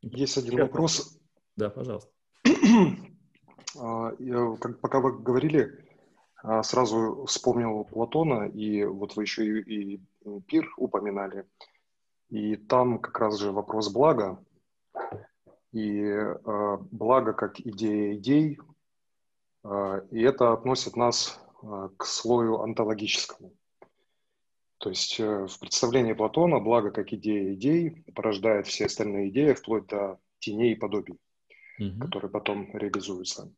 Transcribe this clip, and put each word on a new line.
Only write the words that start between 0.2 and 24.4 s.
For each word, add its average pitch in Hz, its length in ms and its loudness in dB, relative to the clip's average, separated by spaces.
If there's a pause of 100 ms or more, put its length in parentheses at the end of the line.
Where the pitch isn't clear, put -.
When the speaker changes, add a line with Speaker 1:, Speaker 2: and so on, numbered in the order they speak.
Speaker 1:
один 120 140 -2
Speaker 2:
Сейчас. 123 160 4
Speaker 1:
вопрос. - 520 0 (360)
Speaker 2:
Да, 104 140 -2
пожалуйста. 127 420 -10 (320)
Speaker 1:
<clears throat> 226 640 6 (720)
А, 113 380 -6
я, 120 420 -2
как, 120 200 -6
пока 135 220 2
вы 127 180 0
говорили, 131 680 2 (560)
а, 110 220 0
сразу 113 640 0
вспомнил 113 560 0
Платона, 117 640 0
и 107 380 -2
вот 98 300 -6
вы 107 80 -2
еще 110 200 -4
и, 107 160 0 (360)
и 95 60 -16 (460)
Пир 156 300 0
упоминали. 98 680 -4 (840)
И 107 260 -4
там 123 440 2
как - 200 -8
раз 107 180 0
же 101 140 -2
вопрос 104 400 -4
блага. 110 520 2 (1300)
И, 104 360 -4
а, 104 680 -2 (140)
благо 110 420 2
как - 260 -4
идея 104 560 -2
идей, 147 420 2 (1040)
а, 98 360 -2 (120)
и 113 120 0
это 127 300 6
относит 127 420 -2
нас, 120 440 0 (220)
а, 98 360 -12
к - 80 -8
слою 113 560 2
онтологическому. 107 880 -4 (1300)